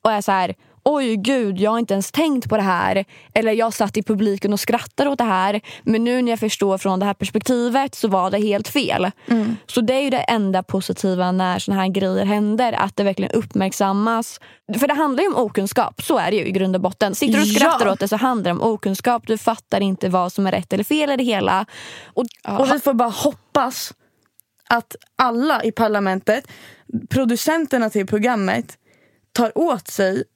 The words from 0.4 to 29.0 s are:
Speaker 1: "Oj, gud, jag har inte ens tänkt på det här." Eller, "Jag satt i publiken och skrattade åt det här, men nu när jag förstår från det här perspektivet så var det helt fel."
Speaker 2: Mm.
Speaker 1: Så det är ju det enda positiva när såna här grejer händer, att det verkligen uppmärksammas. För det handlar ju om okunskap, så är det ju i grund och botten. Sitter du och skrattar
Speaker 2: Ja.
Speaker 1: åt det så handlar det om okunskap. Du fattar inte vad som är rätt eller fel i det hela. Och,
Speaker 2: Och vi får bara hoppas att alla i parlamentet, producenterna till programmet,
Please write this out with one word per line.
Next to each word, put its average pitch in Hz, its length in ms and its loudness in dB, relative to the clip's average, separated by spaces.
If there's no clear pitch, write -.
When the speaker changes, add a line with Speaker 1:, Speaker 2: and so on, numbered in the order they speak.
Speaker 1:
"Oj, 269 320 2
gud, 208 440 0
jag 208 100 2
har 226 80 0
inte 233 160 -2
ens 196 180 -4
tänkt 285 360 0
på 220 80 2
det 208 60 2
här." 190 420 0
Eller, 220 180 4
"Jag 226 220 0
satt 208 220 -2
i 214 60 0
publiken 202 500 0
och 202 80 0
skrattade - 500 -2
åt 277 80 -2
det 240 60 2
här, 202 360 2
men 226 220 2
nu 247 180 2
när 233 100 2
jag 226 80 0
förstår 202 380 0
från 185 220 0
det 196 60 0
här 202 80 0
perspektivet 240 800 0
så - 140 -2
var 190 220 2
det 196 80 0
helt 208 300 0
fel." 202 420 0
Speaker 2:
Mm. 226 280 0
Speaker 1:
Så - 140 0
det 233 140 2
är 262 60 2
ju 285 100 0
det 262 100 0
enda 190 420 0
positiva 185 720 -2
när 185 260 0
såna 196 220 -2
här 190 80 0
grejer 190 360 0
händer, 208 480 0
att - 240 0
det 202 80 0
verkligen 196 280 -2
uppmärksammas. 202 1080 -2
För 277 80 2
det 294 60 0
handlar 285 280 0
ju 403 60 2
om 320 80 0
okunskap, 208 680 0
så 285 160 0
är 170 120 0
det 208 60 0
ju 202 100 0
i - 60 -2
grund 190 240 0
och 180 60 0
botten. 196 320 0
Sitter 226 200 2
du 208 80 4
och 208 60 2
skrattar 254 380 2
Speaker 2:
Ja. 196 60 2
Speaker 1:
åt - 80 -4
det 196 80 0
så 214 80 0
handlar 226 280 0
det - 60 -4
om 226 120 2
okunskap. 220 540 -2
Du 220 120 0
fattar 220 420 -2
inte 196 280 0
vad 180 240 2
som 196 140 0
är 185 60 2
rätt 185 200 -2
eller 196 120 0
fel 302 260 0
i 277 60 2
det 254 80 0
hela. 196 420 0
Och, - 180 -2
Speaker 2:
Och 269 160 4
vi 294 60 0
får 277 140 2
bara 233 160 2
hoppas - 840 -2
att 233 280 0
alla 247 480 0
i 220 80 0
parlamentet, 208 720 0
producenterna 254 800 0
till 202 160 -2
programmet, 214 720 -2